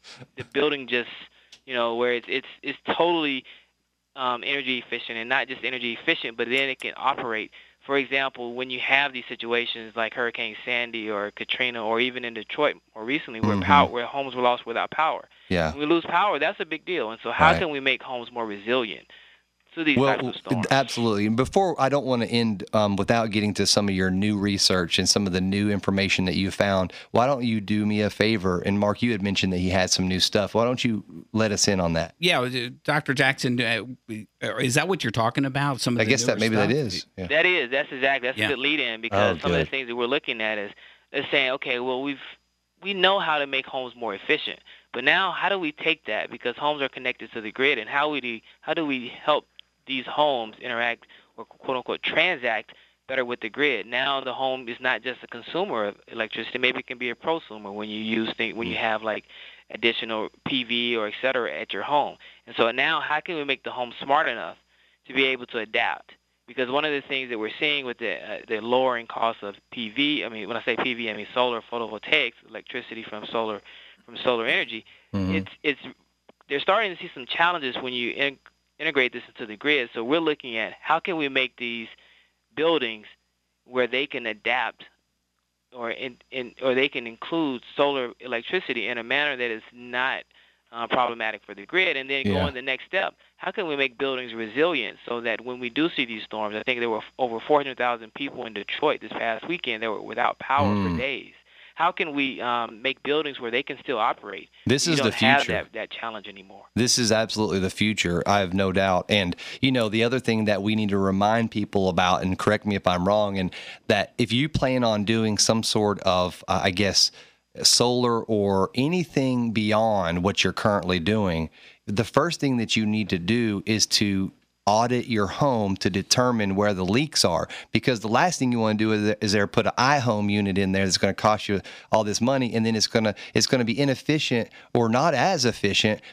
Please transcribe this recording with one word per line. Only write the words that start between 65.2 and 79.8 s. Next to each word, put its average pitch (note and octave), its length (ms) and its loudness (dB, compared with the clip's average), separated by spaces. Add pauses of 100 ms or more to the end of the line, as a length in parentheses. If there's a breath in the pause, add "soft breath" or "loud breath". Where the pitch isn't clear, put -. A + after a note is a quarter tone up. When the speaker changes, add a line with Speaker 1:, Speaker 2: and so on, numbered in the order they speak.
Speaker 1:
able B2+ 220 -2
to A#2+ 120 -6
adapt? G#2+ 540 -4 (340)
Because B2 220 -4
one D3 160 0
of D3+ 60 0
the C#3 100 -2
things C3 280 -6
that A2+ 100 -4
we're A2 200 -4
seeing C#3+ 260 0
with A#2+ 120 -6
the, G#2 200 -4
uh, F2+ 200 -10 (100)
the A2 140 -2
lowering B2 460 2
cost A2+ 340 -2
of G2+ 140 -10 (160)
P A2+ 180 -8
V, C3+ 360 0
I A#2 40 -6
mean, A2 180 -10
when A2+ 100 -4
I G#2+ 60 -10
say A#2+ 140 0
P B2+ 180 -2
V, A2+ 160 -6
I - 20 -4
mean G#2 200 -10
solar B2 280 0
photovoltaics, A#2 720 -2 (140)
electricity A2+ 560 -12
from G#2+ 280 -12
solar, A2 300 -2 (420 loud breath)
from A#2 140 -18
solar A#2 300 0
energy. C3 360 -2 (300 soft breath)
Speaker 2:
Mm-hmm. F#2+ 220 -2
Speaker 1:
It's, F#2+ 160 -4 (100)
it's, C#3+ 200 -2 (680)
they're C#3+ 120 -2
starting F#3+ 360 0
to - 60 -14
see F3 120 -12
some B2+ 120 -12
challenges E3 520 0
when B2+ 160 -6
you A#2+ 180 -2
in-, C#3 260 -2 (400)
integrate C#3 360 0
this A#2+ 140 -10
into B2 200 -12
the G#2 100 -12
grid. C#3 380 0